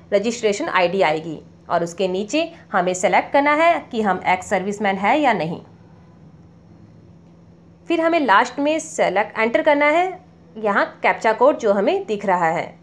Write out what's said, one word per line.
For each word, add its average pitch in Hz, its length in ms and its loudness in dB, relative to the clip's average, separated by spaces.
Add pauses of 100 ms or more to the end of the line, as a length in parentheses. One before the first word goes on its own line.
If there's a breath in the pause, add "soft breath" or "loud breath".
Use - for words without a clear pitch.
(120 loud breath)
रजिस्ट्रेशन 214 580 -2
आईडी 185 320 2
आएगी। 160 360 -2 (320)
और 170 140 0
उसके 180 240 -4
नीचे 214 420 -4 (220 loud breath)
हमें 180 220 0
सेलेक्ट 196 380 0
करना 294 220 2
है 330 380 2
कि 220 100 -2
हम 185 240 0
एक्स 180 240 -2
सर्विसमैन 196 480 -2
है 214 220 2
या 262 120 2
नहीं। 165 280 -4 (2250)
फिर 330 120 0
हमें 330 200 2
लास्ट 233 380 2
में 302 220 0
सेलेक्ट, 208 580 -2
एंटर 233 240 0
करना 294 260 2
है 349 320 0 (360)
यहाँ 220 280 0 (180)
कैप्चा 220 320 2
कोड 277 240 4
जो 208 140 2
हमें 294 340 0
दिख 208 200 -6
रहा 175 240 2
है। 160 160 -4 (160)